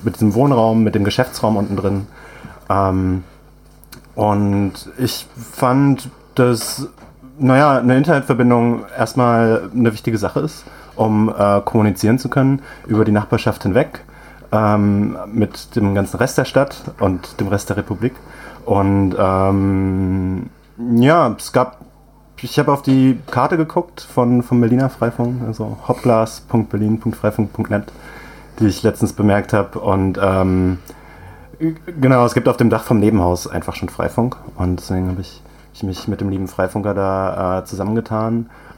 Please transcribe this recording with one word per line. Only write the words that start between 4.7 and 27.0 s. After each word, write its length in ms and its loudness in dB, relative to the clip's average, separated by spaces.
ich 280 -4
fand, 720 0
dass, 540 0
naja, 400 4
eine 180 4
Internetverbindung 880 2
erstmal 800 2
eine 180 2
wichtige 260 -4
Sache 220 -4
ist, 240 -6
um, 400 2
äh, 280 4
kommunizieren 540 2
zu 100 -6
können 340 0
über 180 2
die 80 0
Nachbarschaft 520 0
hinweg, 400 -2
ähm, 640 2
mit 420 -4
dem 200 0
ganzen 240 -2
Rest 200 -2
der 60 2
Stadt 320 0
und 400 -2
dem 80 -2
Rest 220 -2
der 60 -2
Republik. 380 -4
Und, 540 2
ähm, 1300 0
ja, 420 4
es 160 -14
gab, 260 0
ich 180 -8
hab 100 2
auf 140 2
die 360 4
Karte 260 0
geguckt 440 -2
von, 420 2
vom 180 2
Berliner 300 2
Freifunk, 560 -4
also 300 -6
hopglas 540 0
punkt 280 -2
berlin 300 0